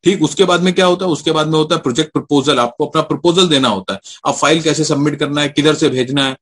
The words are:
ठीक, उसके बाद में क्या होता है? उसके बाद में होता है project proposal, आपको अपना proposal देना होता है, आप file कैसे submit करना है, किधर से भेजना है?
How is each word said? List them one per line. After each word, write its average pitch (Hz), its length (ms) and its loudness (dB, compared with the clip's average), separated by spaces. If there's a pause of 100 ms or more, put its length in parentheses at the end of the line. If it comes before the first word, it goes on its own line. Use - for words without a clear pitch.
ठीक, 175 200 2
उसके 151 200 2
बाद 175 180 2
में 185 120 2
क्या 185 120 2
होता 180 200 2
है? 180 60 -2
उसके 156 200 -4
बाद 156 160 0
में 156 120 0
होता 156 160 0
है 156 60 -4
project 139 320 -2
proposal, 139 460 0
आपको 120 260 -2
अपना 156 160 -2
proposal 170 460 0
देना 135 200 2
होता 98 260 -4
है, 98 60 -10 (280)
आप 143 80 -2
file 156 260 0
कैसे 151 220 -2
submit 147 360 -2
करना 147 220 -2
है, 143 80 -2
किधर 147 260 0
से 151 140 0
भेजना 131 360 -2
है? 131 160 -6